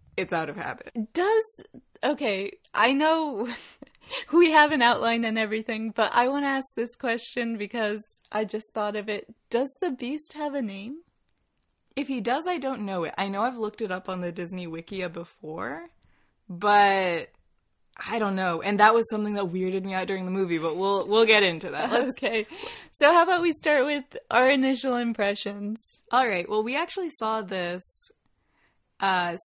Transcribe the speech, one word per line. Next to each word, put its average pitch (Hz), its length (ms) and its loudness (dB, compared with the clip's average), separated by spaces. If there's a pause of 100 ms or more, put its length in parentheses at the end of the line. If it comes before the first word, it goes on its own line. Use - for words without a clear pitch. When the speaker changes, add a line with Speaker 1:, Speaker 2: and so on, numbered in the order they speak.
(160)
Speaker 1:
it's 185 160 -4
out 160 180 -2
of 147 60 -10
habit. - 360 -10 (240)
Speaker 2:
Does, 440 480 0 (400)
okay, 220 540 -2 (180)
I 233 180 4
know 294 560 0 (420)
<laughs> - 400 -14
we 339 200 6
have 302 200 8
an 277 120 4
outline 233 420 4
and 220 140 -2
everything, 220 500 -4
but 214 240 0
I 247 140 4
want 277 160 0
to 277 60 0
ask 269 260 -2
this 226 200 -6
question 233 640 -4
because 208 460 -4 (280)
I 214 140 -2
just 214 260 -8
thought 208 240 -4
of 208 140 -6
it. - 240 -8 (160)
Does 262 320 0
the 359 80 0
Beast 269 440 -8
have 294 200 -6
a 277 80 -2
name? 208 360 -8 (960)
Speaker 1:
If 277 120 -4
he 262 140 -4
does, 254 240 -2
I 359 140 -2
don't 254 260 -4
know 190 200 -4
it. - 120 -8
I 196 120 -4
know 196 120 -4
I've 247 160 -2
looked 214 240 -8
it 202 100 -4
up 185 180 -6
on 185 120 -6
the 175 100 -4
Disney 180 360 -8
Wikia 170 440 -8
before, 180 760 -10 (600)
but 190 840 4 (680)
I - 220 -4
don't 202 160 0
know. 180 260 0
And 202 200 0
that 220 120 10
was 226 160 4
something 208 260 -2
that 202 100 -2
weirded 185 400 -4
me 190 80 -8
out 185 140 -2
during 190 180 -4
the 185 60 -4
movie, 185 260 0
but 160 180 -2
we'll, 190 320 0
we'll 220 180 4
get 214 180 6
into 170 280 -2
that. 151 180 -4
Let's 247 280 0
Speaker 2:
<laughs> - 40 -18
Okay. 226 240 -2 (460)
So 294 220 6
how 349 100 8
about 359 180 2
we 339 120 2
start 294 320 2
with 294 320 -4 (120)
our 254 200 6
initial 262 480 2
impressions? 208 1040 -4 (100)
Speaker 1:
All 254 160 4
right. 180 220 -2
Well, 214 120 2
we 240 140 -4
actually 339 420 -4
saw 220 240 -2
this, 185 400 -6 (1200)
uh, 180 460 0